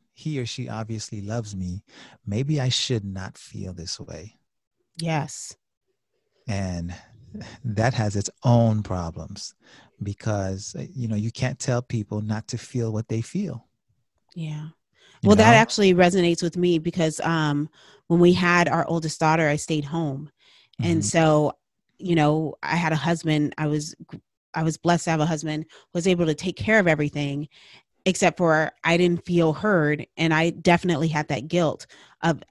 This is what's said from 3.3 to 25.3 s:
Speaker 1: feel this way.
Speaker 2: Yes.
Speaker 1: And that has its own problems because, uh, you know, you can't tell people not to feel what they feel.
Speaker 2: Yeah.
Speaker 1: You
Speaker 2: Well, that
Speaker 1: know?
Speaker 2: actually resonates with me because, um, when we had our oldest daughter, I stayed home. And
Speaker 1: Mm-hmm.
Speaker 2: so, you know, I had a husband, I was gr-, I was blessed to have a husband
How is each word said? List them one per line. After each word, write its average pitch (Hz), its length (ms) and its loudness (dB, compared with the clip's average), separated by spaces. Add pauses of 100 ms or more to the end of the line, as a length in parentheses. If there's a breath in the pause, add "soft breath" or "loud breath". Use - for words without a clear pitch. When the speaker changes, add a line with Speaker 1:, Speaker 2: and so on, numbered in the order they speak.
Speaker 1:
feel 95 360 -12
this 82 260 -12
way. 82 380 -16 (600)
Speaker 2:
Yes. 160 600 -6 (920)
Speaker 1:
And 90 460 -4 (720 loud breath)
that 113 300 0
has 104 220 0
its 98 140 -4 (140)
own 117 400 4
problems 85 720 -8 (460 soft breath)
because, 101 760 -6
uh, 139 160 -8
you 120 140 -6
know, 110 80 -4
you 110 160 -2
can't 131 280 -6
tell 120 220 -2
people 107 400 -6
not 107 280 -6
to 120 80 -6
feel 113 360 -6
what 107 140 -6
they 113 140 -2
feel. 175 460 -8 (680)
Speaker 2:
Yeah. 156 340 -10 (520 soft breath)
Speaker 1:
You - 80 6
Speaker 2:
Well, 202 80 10
that 220 160 8
Speaker 1:
know? - 20 10
Speaker 2:
actually 214 380 6
resonates 175 500 4
with 175 140 -4
me 175 220 2
because, 160 420 -2
um, 156 480 0 (380 soft breath)
when 170 120 4
we 175 140 8
had 175 360 4
our 165 180 0
oldest 160 320 -4
daughter, 160 280 2
I 147 100 2
stayed 151 280 -4
home. 147 460 -6 (500 soft breath)
And 165 220 0
Speaker 1:
Mm-hmm. - 20 -2
Speaker 2:
so, 151 480 4 (460)
you 175 160 0
know, 151 480 2
I - 120 -2
had 165 180 0
a 160 40 0
husband, 156 600 0
I 156 100 -2
was 151 280 -4 (120)
gr-, - 100 -16 (360)
I 160 100 -4
was 160 140 -2
blessed 170 280 0
to 170 60 0
have 160 100 0
a 151 40 2
husband 156 440 -4